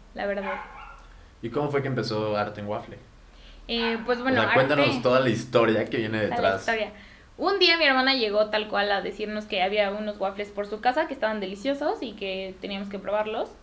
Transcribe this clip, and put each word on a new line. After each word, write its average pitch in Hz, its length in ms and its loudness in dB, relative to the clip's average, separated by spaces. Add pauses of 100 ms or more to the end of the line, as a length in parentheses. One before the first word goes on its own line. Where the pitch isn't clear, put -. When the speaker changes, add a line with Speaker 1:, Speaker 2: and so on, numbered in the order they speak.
(140)
Speaker 1:
la - 100 -6
verdad. 196 300 -4 (880)
Speaker 2:
¿Y 117 80 -6
cómo 147 200 0
fue 143 120 0
que 135 60 -4
empezó 107 460 0
Arte 104 280 -2
en 101 60 -8
Waffle? 113 280 -6 (720)
Speaker 1:
Eh, 233 380 -2
pues 240 160 0
bueno, 254 180 4
Speaker 2:
O 110 40 4
sea, 101 100 2
cuéntanos 139 340 4
Speaker 1:
Arte 123 140 0
Speaker 2:
toda 127 180 6
la 131 80 2
historia 113 560 4
que 131 140 -2
viene 110 240 0
Speaker 1:
Toda 101 80 0
la - 60 -2
Speaker 2:
detrás. 95 240 2
Speaker 1:
historia. 214 320 -2 (440)
Un 381 240 0
día 339 160 6
mi 320 80 2
hermana 262 320 4
llegó 214 300 2
tal 214 200 -2
cual 202 240 0
a 196 100 2
decirnos 214 440 -6
que 202 180 -2
había 202 300 2
unos 208 260 -6
waffles 202 300 -4
por 208 180 -6
su 214 140 -8
casa 294 260 2
que 294 80 -6
estaban 220 240 -2
deliciosos 277 640 -2
y 233 120 -8
que 190 460 -6
teníamos 202 280 -6
que 202 100 -8
probarlos. 214 500 -2 (140)